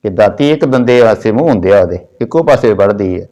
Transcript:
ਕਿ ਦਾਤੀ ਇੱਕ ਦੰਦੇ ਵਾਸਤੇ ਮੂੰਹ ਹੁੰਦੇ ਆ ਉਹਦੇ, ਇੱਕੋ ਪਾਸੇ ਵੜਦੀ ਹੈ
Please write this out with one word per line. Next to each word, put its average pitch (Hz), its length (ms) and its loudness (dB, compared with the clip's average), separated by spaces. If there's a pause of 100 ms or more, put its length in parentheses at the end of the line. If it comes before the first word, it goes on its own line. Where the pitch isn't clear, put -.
ਕਿ 107 60 -6
ਦਾਤੀ 104 420 0
ਇੱਕ 151 140 -2
ਦੰਦੇ 123 360 2
ਵਾਸਤੇ 110 300 0
ਮੂੰਹ 131 180 0
ਹੁੰਦੇ 95 240 0
ਆ 101 80 4
ਉਹਦੇ, 87 180 -4 (220)
ਇੱਕੋ 160 220 -2
ਪਾਸੇ 127 300 2
ਵੜਦੀ 98 480 -2
ਹੈ 98 100 -16